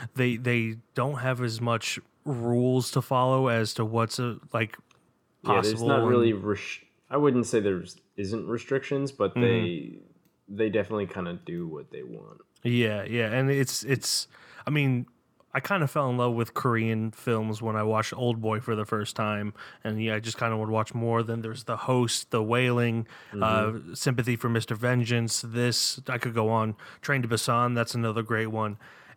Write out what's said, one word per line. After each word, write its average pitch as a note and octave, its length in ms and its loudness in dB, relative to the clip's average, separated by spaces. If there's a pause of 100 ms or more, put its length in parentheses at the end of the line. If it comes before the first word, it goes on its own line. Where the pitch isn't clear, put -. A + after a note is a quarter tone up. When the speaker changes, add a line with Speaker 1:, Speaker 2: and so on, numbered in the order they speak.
(160)
Speaker 1:
they, B2 200 2
they A#2 400 0 (200)
don't C3 240 -2
have B2+ 220 -2
as A2+ 200 -2
much A#2 360 -2 (280)
rules B2 680 2
to C3 100 2
follow C3 460 2
as A2+ 280 2
to A2+ 100 0
what's, A2+ 340 0
uh, A#2+ 160 -4 (160)
like, A2+ 240 -2 (680)
Speaker 2:
Yeah, A#2+ 180 4
there's G#2 40 0 (100)
Speaker 1:
possible A#2 120 0
Speaker 2:
not C#3 140 6
Speaker 1:
and A#2+ 80 4
Speaker 2:
really A#2 240 6
res-, G2 460 -4 (300)
I B2+ 80 -2
wouldn't C3 280 4
say A2+ 160 2
there's F#2+ 340 0 (220)
isn't G2 300 -4
restrictions, C3+ 640 -2
but - 220 0
Speaker 1:
Mm-hmm. B2+ 60 2
Speaker 2:
they, F2 580 2 (500)
they G#2 200 0
definitely G2+ 380 0
kinda F2 380 -6
do F2 220 -6
what D2+ 220 -10
they C2 140 -12
want. G#1+ 380 -16 (220)
Speaker 1:
Yeah, A2+ 420 2
yeah, A2+ 260 -2
and C3+ 180 2
it's, C3+ 360 0
it's, - 420 -2 (400)
I C#3 40 -2
mean, C3+ 340 2 (480)
I C3+ 80 0
kinda E3+ 260 0
fell C3+ 220 0
in B2 80 0
love B2 160 2
with A#2 200 -2
Korean A2+ 580 0
films A2 500 -2
when A2 160 -2
I G#2+ 60 0
watched A2 300 0
Old A#2+ 280 0
Boy A2 180 0
for A#2 160 -2
the G#2+ 100 -2
first G#2+ 300 -4
time, G#2 380 -2 (320)
and A2 180 -2
yeah, A2 120 0
I G#2+ 40 -2
just A2+ 180 -8
kinda A2+ 200 0
would A2 120 -2
watch A2 240 0
more. A#2 300 0
Then A2+ 180 -4
there's A2 220 -10
The A2+ 140 -4
Host, - 540 0
The A2 120 2
Wailing, A#2+ 640 2 (260)
uh, - 20 -10 (320)
Speaker 2:
Mm-hmm. A2 260 -6
Speaker 1:
Sympathy B2 420 0
for A#2+ 140 -2
Mister A2+ 260 0
Vengeance. A#2+ 720 2
This, A#2+ 640 0
I B2 80 -2
could A#2 160 -2
go A2 160 2
on. A2 260 2 (260)
Train C3+ 200 0
to A#2+ 80 -2
Busan, A#2+ 460 2
that's A#2 200 0
another A2+ 280 0
great A2 240 -2
one. G#2+ 300 -4 (400)